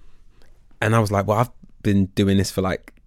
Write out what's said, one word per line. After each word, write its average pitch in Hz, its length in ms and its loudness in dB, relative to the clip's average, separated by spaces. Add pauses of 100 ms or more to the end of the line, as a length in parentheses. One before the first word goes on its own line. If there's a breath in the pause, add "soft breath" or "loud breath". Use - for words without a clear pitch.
(800)
And 110 140 0
I 117 40 4
was 104 120 0
like, 101 160 0
"Well, 104 100 2
I've 120 140 0 (320)
been 98 320 2
doing 98 220 2
this 95 140 -2
for, - 100 -6
like, - 320 -6 (140)